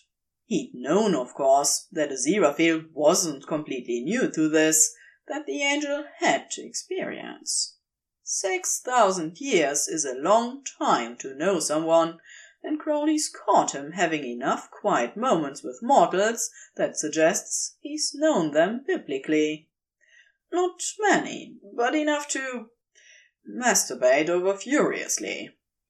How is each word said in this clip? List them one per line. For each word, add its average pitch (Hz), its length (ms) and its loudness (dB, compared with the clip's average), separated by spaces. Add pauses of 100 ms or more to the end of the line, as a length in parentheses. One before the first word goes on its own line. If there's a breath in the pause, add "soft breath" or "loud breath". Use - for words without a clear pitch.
(440)
He'd - 280 -4
known, 165 440 2
of - 180 -6
course, 139 560 2
that 151 200 -2
Aziraphale 165 840 2
wasn't 151 560 2
completely 131 540 -4
new 196 280 0
to 156 180 0
this, 156 460 4 (340 loud breath)
that 294 180 -8
the 285 140 -4
angel 285 440 -2 (140)
had - 380 0
experience. - 1160 -8 (480)
Six - 580 -4
thousand 190 600 2
years 160 480 0
is 156 160 -4
a 131 100 -6
long 226 500 0 (140)
time 131 400 0
to 135 160 -12
know 170 240 0
someone, 165 600 2 (420 loud breath)
and 311 160 -4
Crowley's 302 500 0
caught - 440 2
him 147 200 -10
having 165 320 0
enough 127 460 -4
quiet 139 460 -2
moments 185 480 -2
with - 180 -12
mortals 220 680 2 (260 loud breath)
that 151 200 -2
suggests 160 840 0
he's 302 340 -6
known 269 380 2
them 180 340 2
biblically. 156 840 -2 (840 soft breath)
Not 349 280 -2 (200)
many, - 580 -2 (160)
but 254 220 0
enough 302 320 0
to 254 420 -8 (760 soft breath)
masturbate 151 840 2
over 180 280 2
furiously. - 1040 -2 (320)